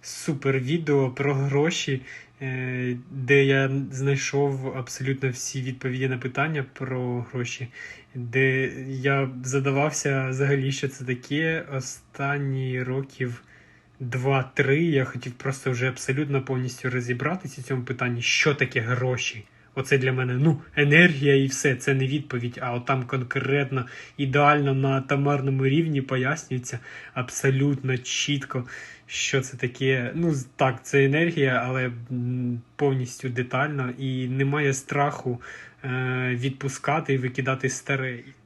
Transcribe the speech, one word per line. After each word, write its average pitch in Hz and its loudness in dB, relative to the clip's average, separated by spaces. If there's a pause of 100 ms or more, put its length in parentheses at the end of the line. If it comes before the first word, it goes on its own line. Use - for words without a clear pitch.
Супер 135 -2
відео 143 2
про 139 0
гроші, 139 0 (400)
е, 127 -2 (140)
де 135 6
я 135 6 (220)
знайшов 135 0
абсолютно 131 -4
всі 127 -6
відповіді 127 -4
на 127 -2
питання 139 -2
про 123 -4
гроші, 120 -6 (460)
де 131 2 (180)
я 135 0 (140)
задавався 139 0
взагалі, 135 2
що 135 -2
це 131 -8
таке. 151 -2
Останні 135 -4
років 127 -4 (580)
два-три 135 2
я 143 4
хотів 123 -8
просто 135 -4
вже 127 0
абсолютно 135 -2
повністю 127 -4
розібратися 127 -4
в - -12
цьому 127 -2
питанні, 120 -2
що - 4
таке 127 0
гроші. 123 -2 (340)
Оце 135 2
для 131 2
мене, 127 0
ну, 143 4 (160)
енергія 143 6
і 135 6
все, 135 0
це 135 0
не 135 2
відповідь, 127 -4
а 123 -4
от 123 -4
там 131 0
конкретно, 131 -2 (300)
ідеально 143 4
на 135 2
атомарному 135 2
рівні 147 2
пояснюється 131 -2 (360)
абсолютно 131 2
чітко, 135 -2 (420)
що - 0
це 127 -10
таке. 127 0
Ну, 165 2
з-, 131 -4 (120)
так, 127 0
це 139 4
енергія, 139 2
але, 127 -2 (200)
м, 123 -2 (140)
повністю 135 0
детально 127 -2
і 131 -4
немає 139 2
страху, 143 -2 (440)
е, 127 -2
відпускати 139 -2
і 135 2
викидати 127 -2
старе. 131 -4 (280)